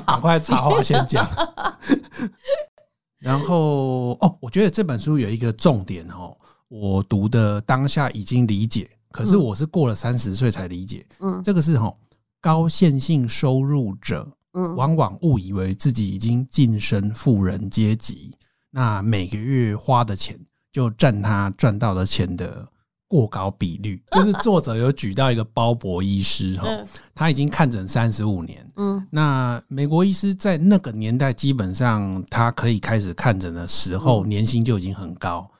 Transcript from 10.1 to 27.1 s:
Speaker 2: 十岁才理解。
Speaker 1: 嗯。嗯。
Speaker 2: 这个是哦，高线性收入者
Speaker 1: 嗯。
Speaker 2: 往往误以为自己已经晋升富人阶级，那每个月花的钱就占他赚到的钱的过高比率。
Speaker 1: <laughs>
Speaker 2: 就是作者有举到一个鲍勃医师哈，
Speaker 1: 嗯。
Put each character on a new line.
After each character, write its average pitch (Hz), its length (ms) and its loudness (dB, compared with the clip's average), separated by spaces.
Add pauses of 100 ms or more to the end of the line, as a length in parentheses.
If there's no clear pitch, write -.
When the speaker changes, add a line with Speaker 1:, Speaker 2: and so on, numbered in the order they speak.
Speaker 2:
十 104 180 -2
岁 117 160 2
才 95 180 -4
理 90 180 -10
解。 - 180 -12 (140)
Speaker 1:
嗯。 190 160 -4
嗯。 185 80 -8
Speaker 2:
这 208 100 2
个 175 80 4
是 151 160 4
哦， 107 180 0 (460)
高 165 260 2
线 160 320 4
性 131 300 0
收 131 340 0
入 135 340 0
者 - 300 -6 (280)
Speaker 1:
嗯。 175 200 -4
Speaker 2:
往 160 220 2
往 107 240 0
误 143 180 4
以 95 140 -6
为 95 220 -2
自 127 180 0
己 107 160 -2
已 98 100 -6
经 120 320 0
晋 113 300 2
升 104 320 0
富 110 320 2
人 98 240 -4
阶 110 260 2
级， - 400 -8 (360)
那 117 320 -2
每 101 240 0
个 104 100 -6
月 113 400 0
花 120 260 0
的 107 140 -4
钱 - 240 -6 (320)
就 123 160 0
占 110 320 2
他 101 380 0
赚 104 200 2
到 110 140 0
的 92 140 0
钱 90 320 -2
的 - 280 -10 (400)
过 135 200 4
高 98 240 -6
比 87 320 -4
率。 101 220 -8
Speaker 1:
<laughs> - 80 -20
Speaker 2:
就 - 100 6
是 202 120 2
作 202 240 2
者 113 180 -2
有 123 140 2
举 120 220 -4
到 131 180 2
一 120 40 2
个 113 100 0
鲍 117 280 0
勃 92 280 -4
医 98 220 0
师 95 340 -2
哈， 90 100 -8
Speaker 1:
嗯。 214 200 -6 (280)